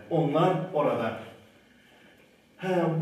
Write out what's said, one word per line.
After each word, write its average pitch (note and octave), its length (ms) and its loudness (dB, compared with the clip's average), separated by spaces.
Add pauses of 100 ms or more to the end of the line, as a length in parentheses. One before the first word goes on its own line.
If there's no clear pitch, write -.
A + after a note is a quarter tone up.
(100)
Onlar D#3+ 420 2 (220)
orada. A#2+ 460 -2 (1400)
He, F#3 100 -8 (340)